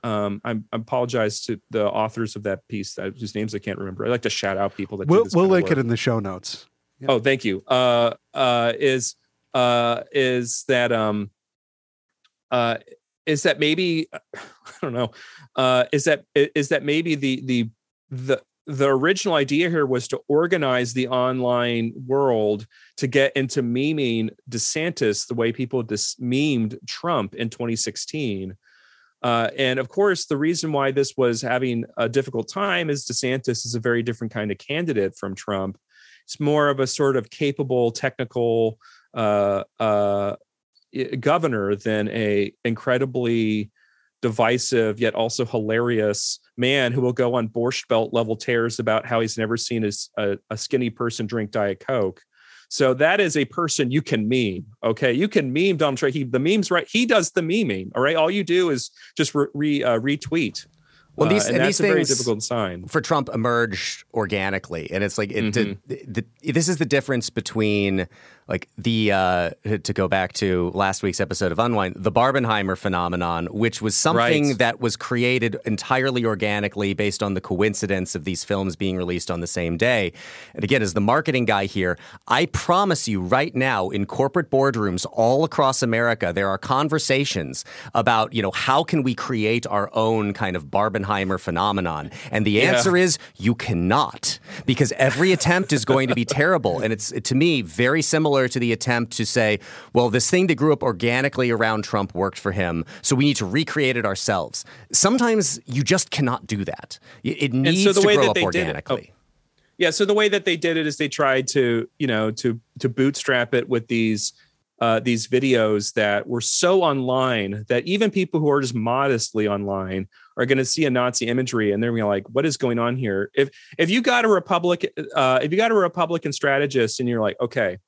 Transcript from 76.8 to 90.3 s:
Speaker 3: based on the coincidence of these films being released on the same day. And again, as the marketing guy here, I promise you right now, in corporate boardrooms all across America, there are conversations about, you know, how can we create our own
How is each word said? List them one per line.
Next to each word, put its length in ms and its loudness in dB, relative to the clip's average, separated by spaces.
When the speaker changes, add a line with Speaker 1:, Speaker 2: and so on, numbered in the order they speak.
Speaker 3:
based 280 -2
on 120 0
the 60 -4
coincidence 760 0
of 80 -8
these 200 -4
films 320 -2
being 220 -2
released 320 -4
on 100 -4
the 60 -6
same 320 -4
day. 340 2
And 120 -10
again, 180 2
as 120 -2
the 60 0
marketing 460 0
guy 200 2
here, 300 -2
I 180 2
promise 640 0
you 140 0
right 320 0
now, 340 0
in 160 -2
corporate 460 -2
boardrooms 640 2
all 320 4
across 380 2
America, 520 0
there 140 0
are 100 -2
conversations 1080 -2
about, 400 2
you 80 0
know, 80 0
how 340 0
can 200 0
we 100 0
create 540 -2
our 260 -2
own 400 2